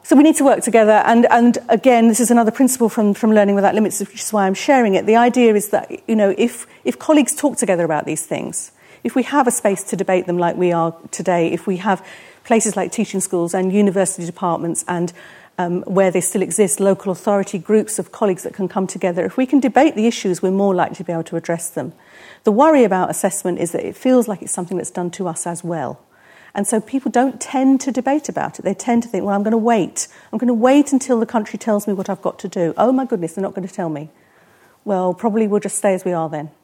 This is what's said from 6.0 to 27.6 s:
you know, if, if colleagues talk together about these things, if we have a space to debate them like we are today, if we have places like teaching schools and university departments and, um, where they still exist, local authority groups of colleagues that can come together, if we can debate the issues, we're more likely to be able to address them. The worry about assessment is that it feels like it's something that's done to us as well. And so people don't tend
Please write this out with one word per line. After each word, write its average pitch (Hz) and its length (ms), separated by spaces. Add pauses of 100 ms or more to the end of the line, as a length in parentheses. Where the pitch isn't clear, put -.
you 226 60
know, 202 200
if, - 300 (180)
if - 140
colleagues - 380
talk - 220
together 180 280
about 151 200
these 151 200
things, - 460 (320)
if 233 120
we 262 60
have 277 240
a 240 60
space 196 320
to - 120
debate 185 300
them 175 140
like 170 160
we 175 160
are 165 240 (160)
today, 170 400
if - 160
we 185 100
have 185 260 (400)
places 214 320
like 180 160
teaching 196 280
schools 170 340
and 185 180
university 190 540
departments 170 640
and, 175 260 (460)
um, 175 240
where 190 260
they 175 120
still - 200
exist, 185 380
local 196 320
authority 196 480
groups 214 400
of - 120
colleagues 190 300
that - 140
can 185 120
come 190 200
together, 180 380
if - 120
we 262 80
can 269 140
debate 262 340
the 214 140
issues, 190 340
we're 185 80
more 196 240
likely 175 220
to 185 80
be 175 100
able 165 100
to 170 120
address 165 340
them. 151 240 (520)
The 214 60
worry 277 320
about 185 280
assessment - 480
is 170 140
that - 120
it - 100
feels 254 320
like 196 140
it's - 100
something 180 260
that's 165 140
done 175 200
to 185 160
us 160 180
as 170 180
well. 156 360 (580)
And 208 80
so 220 140
people 247 320
don't 247 300
tend 269 400